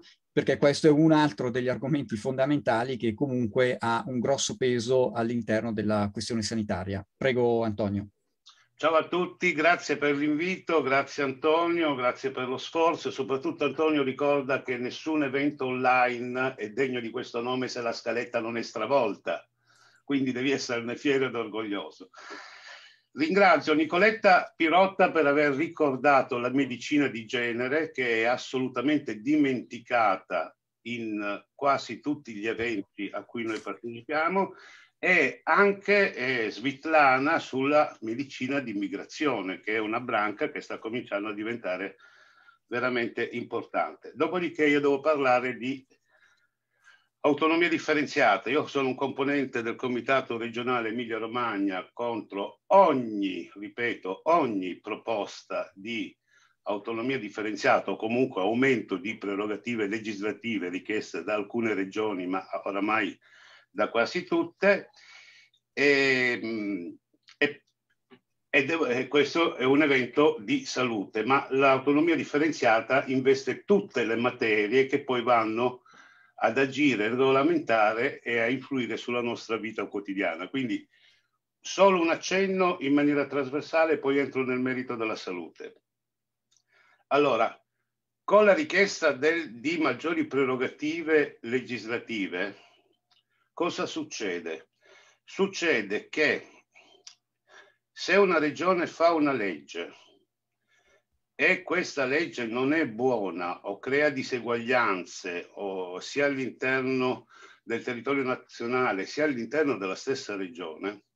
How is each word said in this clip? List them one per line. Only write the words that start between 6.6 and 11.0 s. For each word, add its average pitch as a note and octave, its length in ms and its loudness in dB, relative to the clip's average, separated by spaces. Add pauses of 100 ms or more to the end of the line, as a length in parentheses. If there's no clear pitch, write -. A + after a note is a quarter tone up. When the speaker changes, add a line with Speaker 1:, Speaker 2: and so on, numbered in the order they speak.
Speaker 1:
Prego A#2+ 480 2
Antonio. G2+ 440 -2 (680)
Speaker 2:
Ciao D#3+ 180 0
a D#3 120 2
tutti, F3+ 460 -2
grazie D#3 420 2
per D3 220 0
l'invito, D#3 640 0
grazie C3+ 420 0